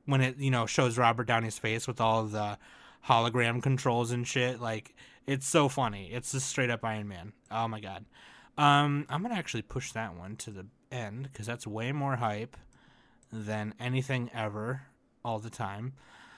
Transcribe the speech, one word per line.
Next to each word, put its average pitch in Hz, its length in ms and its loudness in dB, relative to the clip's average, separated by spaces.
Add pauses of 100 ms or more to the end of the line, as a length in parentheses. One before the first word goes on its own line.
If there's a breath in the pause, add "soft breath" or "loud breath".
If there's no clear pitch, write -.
when 135 160 6
it, 131 160 2
you 135 120 2
know, 120 140 4
shows 120 320 4
Robert 117 300 6
Downey's 113 320 2
face 113 280 -2
with 117 140 -4
all 110 200 6
of 107 100 -2
the 104 260 -4 (500 loud breath)
hologram 117 560 4
controls 120 480 2
and 120 160 -2
shit. 123 320 0
Like, 113 360 -6 (320 loud breath)
it's 139 200 -2
so 147 220 6
funny. 104 440 -2
It's 123 200 -6
just 131 160 -2
straight 127 220 0
up 117 120 -2
Iron 107 260 -4
Man. 98 260 -12 (160)
Oh 113 180 -2
my 107 120 -8
God. 98 260 -12 (500 loud breath)
Um, 143 540 4
I'm 151 120 -2
gonna 240 120 -4
actually 123 280 -4
push - 300 -8
that 107 240 -6
one 95 200 -10
to - 140 -12
the 98 160 -12 (240)
end 123 420 -8
'cause 107 140 -10
that's 120 200 -6
way 110 260 -4
more 139 240 0
hype 110 400 -2 (760 soft breath)
than 107 480 -4
anything 127 540 -2
ever 110 480 -4 (420)
all 117 140 -2
the 110 100 -8
time. 110 460 -6 (440 loud breath)